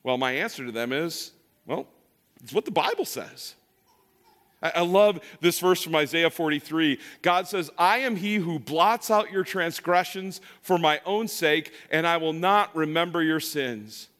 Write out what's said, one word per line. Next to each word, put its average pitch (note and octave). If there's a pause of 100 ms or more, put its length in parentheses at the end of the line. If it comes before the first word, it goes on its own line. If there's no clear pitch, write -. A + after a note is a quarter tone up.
Well, B2+
my B2+
answer D3
to A#2+
them A#2+
is, D#3+ (320)
well, C3+ (560)
it's B2
what G3+
the -
Bible G3+
says. - (1080)
I, D#3+
I E3+
love F#3 (220)
this E3+
verse F3+
from E3
Isaiah D#3
forty-three. D#3 (220)
God F3+
says, F3+
"I F#3
am B3+
he G#3
who E3
blots F3
out G#3
your F#3+
transgressions F3+ (220)
for F3+
my D#3
own G#3
sake, D#3+ (180)
and D#3+
I E3+
will D#3+
not F#3+
remember E3
your D#3
sins." A#2+ (120)